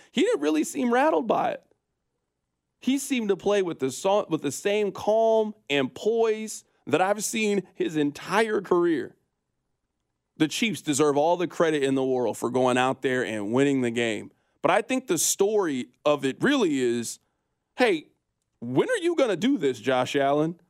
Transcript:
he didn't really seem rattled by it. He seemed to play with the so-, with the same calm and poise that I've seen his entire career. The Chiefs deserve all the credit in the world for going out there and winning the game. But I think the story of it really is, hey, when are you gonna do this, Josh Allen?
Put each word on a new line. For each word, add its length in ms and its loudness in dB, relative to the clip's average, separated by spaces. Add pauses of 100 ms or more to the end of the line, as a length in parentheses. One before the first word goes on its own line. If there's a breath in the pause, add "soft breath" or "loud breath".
(120)
he 80 0
didn't 220 2
really 200 2
seem 300 -2
rattled 340 2
by 260 0
it. 100 -10 (1160)
He 180 0
seemed 320 -2
to 60 2
play 260 0
with 160 -4
the 120 -2
so-, 380 0
with 140 -2
the 100 -4
same 400 -2
calm 640 2 (160)
and 220 0
poise 720 -2 (220)
that 140 0
I've 240 0
seen 380 0 (120 loud breath)
his 220 -4
entire 640 0
career. 560 0 (1200)
The 120 2
Chiefs 340 -4
deserve 340 2
all 220 2
the 100 -2
credit 340 0
in 120 0
the 100 0
world 320 0
for 140 -4
going 260 2
out 240 0
there 240 0
and 280 -4
winning 280 2
the 100 0
game. 400 -4 (300)
But 100 2
I 120 2
think 240 -4
the 120 0
story 680 0 (160)
of 220 2
it 140 -2
really 380 2
is, 420 -2 (560)
hey, 320 0 (520)
when 300 0
are 120 0
you 140 0
gonna 180 2
do 220 0
this, 240 -2
Josh 340 0
Allen? 560 0